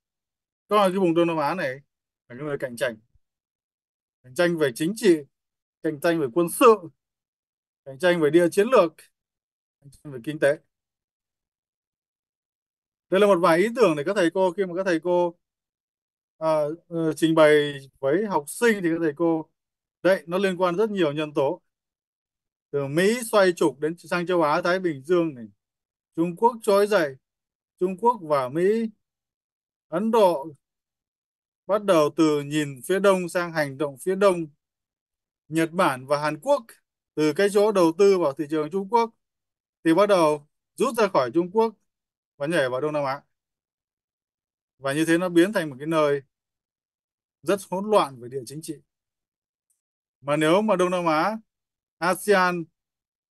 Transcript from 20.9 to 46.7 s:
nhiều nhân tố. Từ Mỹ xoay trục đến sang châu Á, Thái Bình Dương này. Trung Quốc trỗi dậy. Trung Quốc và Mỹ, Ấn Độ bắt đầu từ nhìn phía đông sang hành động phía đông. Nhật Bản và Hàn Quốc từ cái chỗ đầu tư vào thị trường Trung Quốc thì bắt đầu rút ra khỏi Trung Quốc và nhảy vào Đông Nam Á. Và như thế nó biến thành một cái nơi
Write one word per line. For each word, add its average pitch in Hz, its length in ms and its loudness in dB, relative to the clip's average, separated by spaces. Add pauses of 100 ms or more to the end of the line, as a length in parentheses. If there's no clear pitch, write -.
nhiều 175 220 -2
nhân 151 220 -6
tố. 151 280 -2 (1080)
Từ 139 160 -4
Mỹ 190 340 0 (120)
xoay 190 200 4
trục 160 280 -2
đến 160 180 -4
sang 175 280 -6
châu 175 160 2
Á, 156 200 0
Thái 180 180 0
Bình 151 220 -6
Dương 165 320 0
này. 117 120 -16 (680)
Trung 170 200 -4
Quốc 233 260 2
trỗi 202 240 2
dậy. 160 300 -2 (640)
Trung 185 200 -4
Quốc 233 220 0
và 147 260 -2
Mỹ, 208 420 0 (960)
Ấn 208 220 -4
Độ 180 360 2 (1200)
bắt 208 180 -2
đầu 156 320 4
từ 151 260 2
nhìn 143 460 -4
phía 190 120 0
đông 185 280 4
sang 175 240 -4
hành 139 260 -4
động 143 200 -4
phía 190 160 -4
đông. 185 320 2 (1000)
Nhật 160 240 -2
Bản 139 340 -2
và 143 160 0
Hàn 151 180 -4
Quốc 269 240 0 (500)
từ 151 180 0
cái 196 200 0
chỗ 208 200 2
đầu 170 260 2
tư 202 200 4
vào 147 140 0
thị 151 180 -6
trường 151 200 -4
Trung 196 180 -6
Quốc 233 220 0 (720)
thì 165 100 4
bắt 196 120 4
đầu 156 400 2 (280)
rút 240 220 -2
ra 214 120 2
khỏi 131 260 0
Trung 175 180 -2
Quốc 226 220 0 (600)
và 143 100 -8
nhảy 151 220 0
vào 156 120 -6
Đông 151 120 -6
Nam 147 120 -4
Á. 135 180 -6 (1600)
Và 135 140 -6
như 156 120 -2
thế 165 140 2
nó 185 100 -2
biến 175 240 2
thành 165 180 -4
một 127 80 -16
cái 151 80 -12
nơi 147 360 0 (1200)